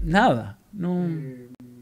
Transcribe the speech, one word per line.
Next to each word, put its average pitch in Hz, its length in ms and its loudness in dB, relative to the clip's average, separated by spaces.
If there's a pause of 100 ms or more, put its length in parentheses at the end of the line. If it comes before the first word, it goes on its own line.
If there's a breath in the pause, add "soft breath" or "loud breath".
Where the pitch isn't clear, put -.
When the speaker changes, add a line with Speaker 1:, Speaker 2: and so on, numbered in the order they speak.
Speaker 1:
nada, 151 560 2 (120)
no. 180 360 -2
Speaker 2:
Eh, 131 420 -8 (320)